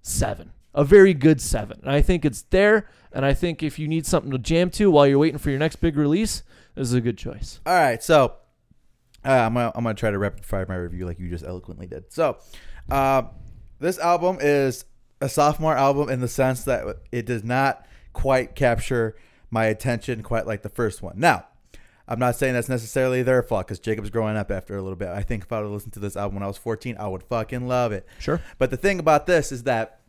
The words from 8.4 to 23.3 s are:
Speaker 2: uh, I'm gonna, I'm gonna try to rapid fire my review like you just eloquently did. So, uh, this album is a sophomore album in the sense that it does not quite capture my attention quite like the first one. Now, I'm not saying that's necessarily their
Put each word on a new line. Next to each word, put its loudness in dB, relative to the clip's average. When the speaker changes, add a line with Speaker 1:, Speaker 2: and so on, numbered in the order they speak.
Speaker 2:
uh, -2
I'm 4
gonna, -2
I'm -6
gonna -2
try -2
to -4
rapid -4
fire -4
my -8
review -8
like -8
you -10
just -10
eloquently -14
did. -16
So, -2
uh, 2
this -2
album 0
is 0
a -2
sophomore 2
album 2
in -2
the -2
sense 0
that -4
it -6
does -6
not -2
quite 0
capture 0
my 0
attention -2
quite -4
like -6
the -12
first -4
one. -14
Now, 2
I'm -6
not 0
saying -2
that's -2
necessarily -2
their 4